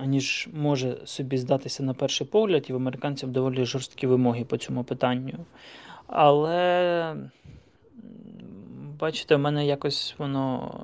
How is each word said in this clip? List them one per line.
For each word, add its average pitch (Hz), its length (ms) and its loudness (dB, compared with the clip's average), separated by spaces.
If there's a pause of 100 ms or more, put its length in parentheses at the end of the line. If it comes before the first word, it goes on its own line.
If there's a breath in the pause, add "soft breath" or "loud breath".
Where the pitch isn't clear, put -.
аніж 135 520 0
може 143 520 0
собі 135 320 -4
здатися 131 460 0
на 131 100 0
перший 147 340 -2
погляд, 196 420 4
і 127 40 -6
в - 20 0
американців 131 560 -4
доволі 127 340 2
жорсткі 127 420 -4
вимоги 123 380 4
по - 120 -2
цьому 123 260 -4
питанню. 131 640 -2 (640 loud breath)
Але, 170 960 4 (100)
м, 139 200 -10 (1700 soft breath)
бачите, 156 360 2
в 143 40 8
мене 147 260 2
якось 143 520 -2
воно 135 540 -2 (120)